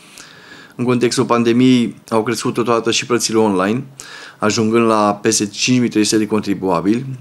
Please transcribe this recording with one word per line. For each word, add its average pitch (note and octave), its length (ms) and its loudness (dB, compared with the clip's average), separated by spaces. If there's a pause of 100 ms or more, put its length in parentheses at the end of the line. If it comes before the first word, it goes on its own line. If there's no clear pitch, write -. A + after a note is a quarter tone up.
(760)
În A#2+ 80 -4
contextul B2 400 0
pandemiei, A#2+ 720 2 (140)
au A2+ 140 0
crescut A#2 300 -4
totodată A#2 380 0
și A#2 140 -2
plățile A2+ 320 -2
online, G#2+ 460 2 (540)
ajungând A2 480 0
la G#2+ 360 2
peste A2 240 0
cinci B2+ 340 0
mii A#2+ 100 0
trei G#2+ 140 2
sute G#2+ 140 0
de G#2+ 100 0
contribuabili, G2 760 -2 (160)